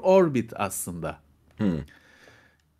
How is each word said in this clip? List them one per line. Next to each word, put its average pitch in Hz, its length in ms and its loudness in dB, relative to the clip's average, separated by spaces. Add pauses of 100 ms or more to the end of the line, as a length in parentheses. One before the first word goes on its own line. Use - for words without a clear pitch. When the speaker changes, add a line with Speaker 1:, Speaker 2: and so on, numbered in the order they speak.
Speaker 1:
Orbit 165 540 4
aslında. 87 640 -8 (380)
Speaker 2:
Hmm. 90 240 -2 (1000)